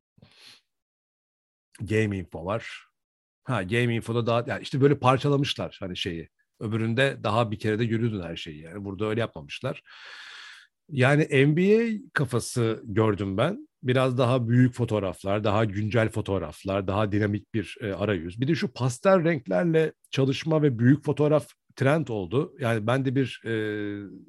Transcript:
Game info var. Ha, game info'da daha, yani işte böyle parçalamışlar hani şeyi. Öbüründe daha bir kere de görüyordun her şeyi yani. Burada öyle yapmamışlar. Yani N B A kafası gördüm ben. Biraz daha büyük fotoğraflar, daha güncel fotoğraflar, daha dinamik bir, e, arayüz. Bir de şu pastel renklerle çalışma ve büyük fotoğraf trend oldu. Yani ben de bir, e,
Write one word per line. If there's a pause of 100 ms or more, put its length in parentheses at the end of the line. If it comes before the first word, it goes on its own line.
(1800)
Game
info
var. (580)
Ha,
game
info'da
daha,
yani
işte
böyle
parçalamışlar
hani
şeyi. (320)
Öbüründe
daha
bir
kere
de
görüyordun
her
şeyi
yani.
Burada
öyle
yapmamışlar. (1040)
Yani
N
B
A (300)
kafası
gördüm
ben. (140)
Biraz
daha
büyük
fotoğraflar,
daha
güncel
fotoğraflar,
daha
dinamik
bir,
e,
arayüz.
Bir
de
şu
pastel
renklerle (180)
çalışma
ve
büyük
fotoğraf (280)
trend
oldu.
Yani
ben
de
bir,
e, (760)